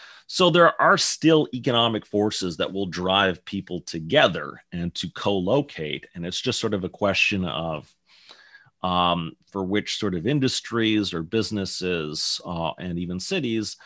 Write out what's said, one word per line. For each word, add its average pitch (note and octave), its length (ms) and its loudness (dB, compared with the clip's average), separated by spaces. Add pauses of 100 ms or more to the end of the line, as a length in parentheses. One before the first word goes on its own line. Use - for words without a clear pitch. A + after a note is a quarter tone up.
(280)
So F#3 220 4
there E3+ 320 6
are F3 160 6
still D#3 560 4
economic A#2 520 0
forces G#2 520 0
that E2 160 -2
will G2 140 -2
drive F#2 580 2
people F2+ 360 -6
together E2 800 0 (100)
and F2 240 -6
to F2 160 -6
co-locate. G2 1040 -2
And E2+ 100 -8
it's F#2 160 -6
just - 180 -2
sort G#2+ 140 -2
of F#2+ 100 -2
a F2+ 60 -4
question G2 560 0
of, D#2 480 -6 (880)
um, F2+ 520 2 (120)
for G2 160 -4
which G2 360 -2
sort G2 160 -2
of E2 120 -4
industries A2+ 840 0
or E2+ 100 -4
businesses, F#2 1200 -4
uh, E2 320 -4
and F2 220 -6
even F2+ 200 -6
cities A2+ 680 -4